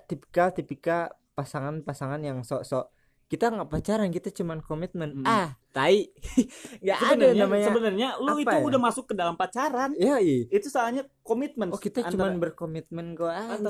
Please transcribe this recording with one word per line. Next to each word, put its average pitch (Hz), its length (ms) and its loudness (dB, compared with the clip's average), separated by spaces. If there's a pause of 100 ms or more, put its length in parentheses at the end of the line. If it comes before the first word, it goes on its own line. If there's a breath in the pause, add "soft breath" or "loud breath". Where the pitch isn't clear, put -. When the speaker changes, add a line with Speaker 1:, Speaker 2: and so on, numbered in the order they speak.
Speaker 1:
tipikal-tipikal 170 1120 -2 (220)
pasangan-pasangan 143 840 -6
yang 139 220 -6
sok-sok, 131 480 -4 (380)
"Kita - 240 0
nggak 202 180 -4
pacaran, 202 400 0
kita 175 240 -6
cuman 165 280 -4
komitmen." 160 520 -6
Speaker 2:
Mm-mm. 135 160 -2
Speaker 1:
Ah, 190 240 2 (160)
tai. 170 480 4
<laughs> - 640 -2
Nggak 190 160 0
ada - 160 0
Speaker 2:
Sebenarnya, 220 320 6
Speaker 1:
namanya. 202 220 4
Speaker 2:
sebenarnya 220 500 2
lu 285 160 0
Speaker 1:
Apa 294 100 0
Speaker 2:
itu 220 140 2
Speaker 1:
ya? - 80 2
Speaker 2:
udah 262 160 2
masuk 240 240 0
ke 220 100 -6
dalam 170 220 -2
pacaran. 262 560 -2
Speaker 1:
Iya, 269 260 2
iya. 135 300 2
Speaker 2:
Itu 208 200 0
salahnya 254 360 -2 (160)
komitmen 226 480 -2
Speaker 1:
Oh, 180 80 -6
kita 208 240 -4
Speaker 2:
antara, 185 240 -2
Speaker 1:
cuman 180 160 0
berkomitmen 165 720 -8
kok, 165 160 -4
Speaker 2:
antara 214 420 -6